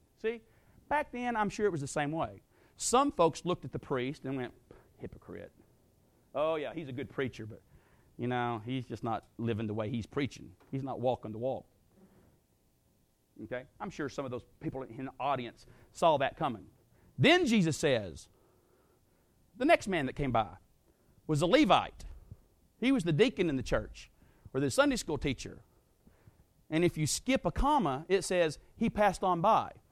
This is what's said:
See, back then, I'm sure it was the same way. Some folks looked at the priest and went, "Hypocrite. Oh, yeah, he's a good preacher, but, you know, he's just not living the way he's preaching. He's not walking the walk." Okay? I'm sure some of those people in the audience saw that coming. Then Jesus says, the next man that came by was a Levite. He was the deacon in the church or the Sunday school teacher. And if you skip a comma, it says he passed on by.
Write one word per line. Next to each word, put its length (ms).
See, 220
back 220
then, 220
I'm 140
sure 160
it 80
was 80
the 60
same 260
way. 300
Some 340
folks 360
looked 180
at 80
the 60
priest 480
and 100
went, 160
"Hypocrite. 540
Oh, 220
yeah, 180
he's 160
a 20
good 160
preacher, 380
but, 160
you 80
know, 400
he's 180
just 180
not 220
living 280
the 60
way 160
he's 160
preaching. 460
He's 120
not 180
walking 320
the 60
walk." 260
Okay? 180
I'm 80
sure 220
some 160
of 40
those 140
people 220
in 240
the 120
audience 460
saw 240
that 180
coming. 300
Then 280
Jesus 320
says, 500
the 80
next 240
man 160
that 120
came 160
by 160
was 140
a 60
Levite. 580
He 140
was 120
the 80
deacon 360
in 80
the 60
church 480
or 80
the 100
Sunday 260
school 200
teacher. 460
And 160
if 140
you 80
skip 400
a 40
comma, 580
it 140
says 360
he 140
passed 340
on 160
by. 300